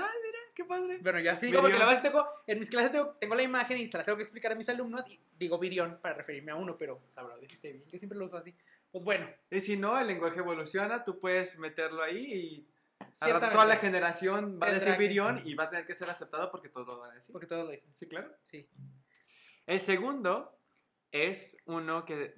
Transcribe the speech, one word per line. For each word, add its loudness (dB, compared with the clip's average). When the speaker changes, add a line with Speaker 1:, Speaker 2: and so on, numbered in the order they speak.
Speaker 1:
mira, -2
qué -6
padre. -4
Speaker 2:
Bueno, 0
yo 2
así 0
como 8
que 6
Speaker 1:
Virión. 6
Speaker 2:
la 8
base 2
tengo, 4
en 0
mis -8
clases 4
tengo, 2
tengo -2
la 4
imagen 0
y -4
se -6
las -4
tengo 0
que -6
explicar -6
a -8
mis -10
alumnos -4
y -20
digo -2
virión -2
para -4
referirme -10
a -6
uno, -8
pero -8
sabrá, -16
lo -20
dijiste -16
bien, -20
yo -14
siempre -10
lo -6
uso -10
así. -16
Pues -10
bueno. 0
Speaker 1:
Y 2
si -2
no, 2
el 0
lenguaje -2
evoluciona, -2
tú -6
puedes 0
meterlo -4
ahí -4
y -8
al -14
rato -6
Speaker 2:
Ciertamente. 4
Speaker 1:
toda 12
la 8
generación 0
va 2
a 4
decir 2
Speaker 2:
Tendrá 4
que 6
Speaker 1:
virión 2
y -6
va -2
a -4
tener -6
que -10
ser -8
aceptado -6
porque -12
todos -12
lo -12
van -18
a -20
decir. -20
Speaker 2:
Porque -14
todos -6
lo -10
dicen. -16
Speaker 1:
Sí, -16
claro. -12
Speaker 2:
Sí. -20
Speaker 1:
El 2
segundo 0
es -4
uno -4
que -8